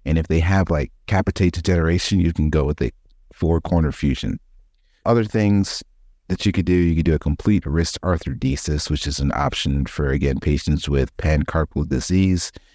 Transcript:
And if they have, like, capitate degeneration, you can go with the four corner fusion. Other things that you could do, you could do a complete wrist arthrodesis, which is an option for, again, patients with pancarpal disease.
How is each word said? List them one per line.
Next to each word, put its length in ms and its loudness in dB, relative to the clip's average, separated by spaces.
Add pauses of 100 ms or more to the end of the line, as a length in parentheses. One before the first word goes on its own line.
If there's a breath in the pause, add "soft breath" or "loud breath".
And 120 2
if 80 -2
they 140 0
have, 300 2
like, 200 -2 (160)
capitate 480 0
degeneration, 640 0
you 140 2
can 180 0
go 140 2
with 140 -2
the 140 -2 (400)
four 280 0
corner 320 0
fusion. 480 -4 (640)
Other 180 2
things 580 0 (460)
that 160 -4
you 80 2
could 140 0
do, 80 2
you 220 2
could 100 2
do 80 4
a 40 2
complete 460 0
wrist 380 -2
arthrodesis, 880 -2
which 160 -2
is 120 -4
an 160 0
option 520 -2
for, 240 -2
again, 280 0
patients 520 0
with 260 0
pancarpal 720 0
disease. 640 0 (220 loud breath)